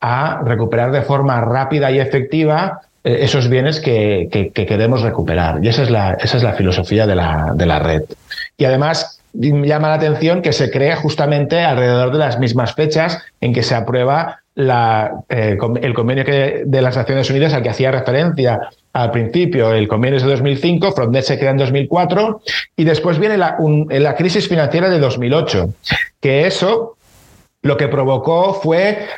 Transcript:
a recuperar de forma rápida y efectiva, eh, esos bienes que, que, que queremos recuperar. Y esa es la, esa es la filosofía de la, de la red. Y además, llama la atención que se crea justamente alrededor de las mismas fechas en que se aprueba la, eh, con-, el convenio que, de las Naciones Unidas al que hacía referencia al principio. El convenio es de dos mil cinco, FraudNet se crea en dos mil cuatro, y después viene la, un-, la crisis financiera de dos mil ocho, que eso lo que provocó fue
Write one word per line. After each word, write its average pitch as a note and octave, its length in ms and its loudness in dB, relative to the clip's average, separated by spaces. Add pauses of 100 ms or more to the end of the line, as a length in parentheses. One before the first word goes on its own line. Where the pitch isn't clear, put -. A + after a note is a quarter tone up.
a B2+ 420 -2
recuperar A#2 480 0
de C3+ 120 0
forma C3+ 380 0
rápida C3+ 500 0
y C3+ 80 2
efectiva, D#3 840 0 (220)
eh, A#2+ 180 2
esos B2 260 2
bienes C3+ 320 2
que, G#2 520 0
que, G2 180 0
que G2+ 160 -2
queremos A2 380 2
recuperar. E2 600 0
Y G#2+ 40 2
esa A#2 160 2
es A#2+ 80 2
la, G2 220 0
esa - 240 -2
es A#2 60 2
la G#2+ 100 0
filosofía F#2+ 520 0
de G2+ 80 2
la, D#2+ 400 0
de F2 140 2
la D#2 100 2
red. D#2 240 0 (560)
Y C#3+ 80 2
además, C3+ 560 -2 (120)
llama D3 560 0
la D#3 60 2
atención D#3 460 0
que D#3+ 120 0
se A#2+ 180 0
crea C#3+ 240 0
justamente D3+ 640 0
alrededor B2+ 500 2
de C#3+ 60 -2
las C3 220 0
mismas A#2+ 340 0
fechas D#3+ 480 -2 (180)
en A#2+ 140 -2
que A#2+ 80 0
se B2 140 -2
aprueba B2+ 640 -2 (160)
la, A#2 560 0 (160)
eh, A2 320 0
con-, A#2+ 240 -2
el B2+ 100 0
convenio B2 300 0
que, C#3 420 0
de C3+ 160 2
las B2+ 140 0
Naciones C3+ 340 0
Unidas C#3+ 240 2
al C3+ 80 0
que A#2 80 -2
hacía C3 220 0
referencia C3 760 0 (240)
al A#2+ 180 0
principio. A#2+ 640 0
El G#2+ 160 2
convenio B2 260 0
es B2+ 80 0
de C3+ 60 2
dos C3+ 120 0
mil C#3 160 0
cinco, F3 360 0
FraudNet B2+ 320 0
se C#3 120 0
crea C3+ 140 0
en C3+ 60 0
dos C3+ 160 0
mil C#3 160 0
cuatro, F#3 500 0 (380)
y E3 80 2
después D#3+ 340 0
viene G#3+ 180 0
la, F3 220 0
un-, D3+ 300 0
la D3 260 0
crisis F3+ 320 -2
financiera E3+ 420 0
de F3 100 2
dos B2+ 200 0
mil B2 140 0
ocho, G2+ 380 0 (500)
que C#3 260 2
eso A3 460 -2 (680)
lo C#3+ 160 0
que C#3 100 0
provocó C#3+ 640 0
fue F#3+ 540 0 (100)